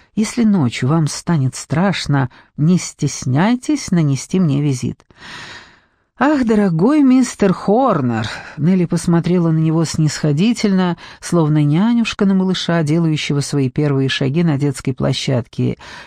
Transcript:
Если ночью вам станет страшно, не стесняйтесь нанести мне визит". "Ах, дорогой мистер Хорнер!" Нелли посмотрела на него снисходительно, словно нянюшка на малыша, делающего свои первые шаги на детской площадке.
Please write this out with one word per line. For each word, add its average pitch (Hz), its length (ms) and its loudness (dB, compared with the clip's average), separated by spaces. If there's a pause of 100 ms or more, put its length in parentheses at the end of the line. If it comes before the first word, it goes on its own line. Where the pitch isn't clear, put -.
(140)
Если 220 300 -2
ночью 151 460 2
вам 160 180 2
станет 139 480 -2
страшно, 147 760 -2 (280)
не 165 200 4
стесняйтесь 196 1120 -2
нанести 160 500 0
мне 143 220 0
визит". 131 420 -4 (1160)
"Ах, 269 260 2
дорогой 208 560 2
мистер 254 520 2
Хорнер!" 147 760 0 (280)
Нелли 180 280 2
посмотрела 170 640 0
на 160 80 2
него 160 260 2
снисходительно, 175 1120 0 (240)
словно 151 440 2
нянюшка 208 640 2
на 196 80 4
малыша, 180 480 0
делающего 151 560 0
свои 139 320 -2
первые 139 380 0
шаги 143 340 0
на 151 160 0
детской 139 340 -2
площадке. 127 840 -2 (280)